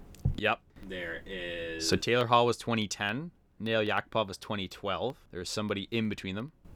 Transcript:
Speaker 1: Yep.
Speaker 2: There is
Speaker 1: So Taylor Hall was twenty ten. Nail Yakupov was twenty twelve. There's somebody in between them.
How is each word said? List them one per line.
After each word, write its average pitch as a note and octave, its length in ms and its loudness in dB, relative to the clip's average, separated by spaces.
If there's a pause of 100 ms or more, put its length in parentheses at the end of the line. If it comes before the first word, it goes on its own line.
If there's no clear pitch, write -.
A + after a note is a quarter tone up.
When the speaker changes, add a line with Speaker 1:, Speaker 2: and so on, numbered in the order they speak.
(360)
Speaker 1:
Yep. G#2 240 2 (280)
Speaker 2:
There - 380 -6
is F2+ 600 -6
Speaker 1:
So F#2+ 80 4
Taylor A#2 300 4
Hall A#2+ 200 8
was A#2 100 4
twenty A2 320 0
ten. A#2+ 420 -4 (300)
Nail A2 240 2
Yakupov G#2 440 0
was F#2+ 100 -10
twenty G2+ 300 -4
twelve. G2 480 -2 (160)
There's F2+ 180 -8
somebody G#2 400 -2
in A2 180 0
between F#2+ 260 -4
them. A#2+ 180 -8 (240)